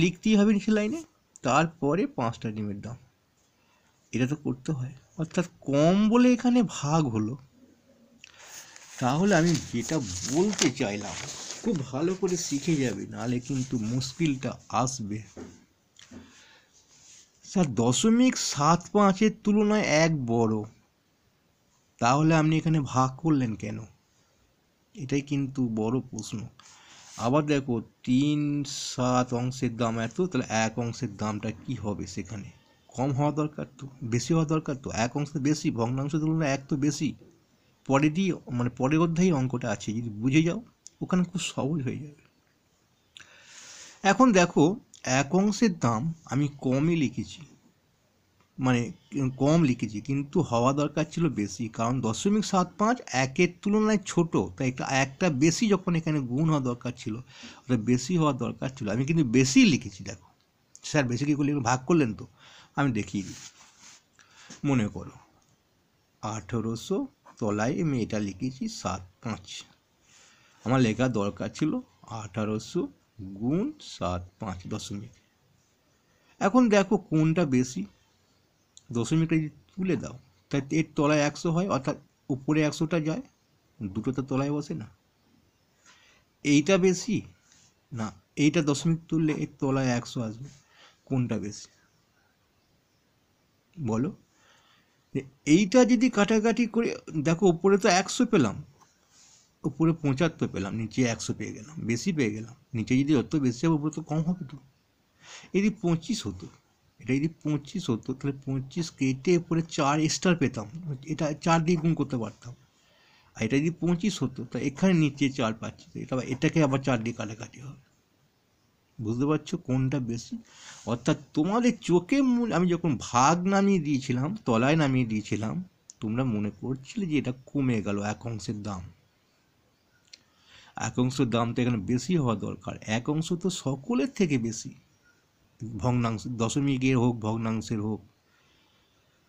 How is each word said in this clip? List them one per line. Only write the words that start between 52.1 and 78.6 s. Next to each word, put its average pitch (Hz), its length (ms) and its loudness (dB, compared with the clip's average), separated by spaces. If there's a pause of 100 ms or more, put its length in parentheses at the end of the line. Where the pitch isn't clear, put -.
সাত 180 160 2 (120)
পাঁচ 226 180 2 (260)
একের 175 360 2
তুলনায় 214 420 2 (100)
ছোট, 170 220 0 (220)
তাই 135 140 -2
একটা, 131 160 -6 (180)
একটা 135 240 -2 (160)
বেশি 165 200 4 (100)
যখন 185 260 0
এখানে 151 200 0 (120)
গুণ 147 200 0
হওয়া 143 180 2
দরকার 120 320 -6
ছিল, 107 140 -6 (440)
অর্থাৎ 120 220 0 (100)
বেশি 127 300 2
হওয়া 147 120 4 (100)
দরকার 113 340 -4
ছিল, 104 180 -6
আমি 131 140 0
কিন্তু 165 140 4 (140)
বেশি 135 220 6 (140)
লিখেছি। - 360 -4
দেখো - 180 -16 (640)
স্যার 143 220 2
বেশি 120 160 -2
কী 151 100 2
করলে, 143 140 0 (180)
ভাগ 131 100 2 (100)
করলেন 147 300 4
তো, - 60 -14 (520)
আমি 143 200 2
দেখিয়ে 98 300 -4
দিই। - 120 -14 (1300)
মনে 120 280 2
করো - 200 -12 (1080)
আঠেরোশো, 110 720 -4 (420)
তলায় 107 440 0
আমি 143 220 0
এটা 107 220 -4
লিখেছি 127 360 -8 (180)
সাত 92 200 -4 (220)
পাঁচ, 98 220 -8 (1200)
আমার 131 220 2
লেখা 110 180 0 (140)
দরকার 101 380 -4
ছিল 156 140 0 (500)
আঠারোশো 107 600 -4 (580)
গুণ 156 260 0 (300)
সাত 90 260 -4 (200)
পাঁচ 95 180 -8 (140)
দশমিক। 107 400 -10 (1300)
এখন 226 200 4 (120)
দেখো 202 220 4 (160)
কোনটা 160 320 4 (120)
বেশি, 127 260 0 (1120)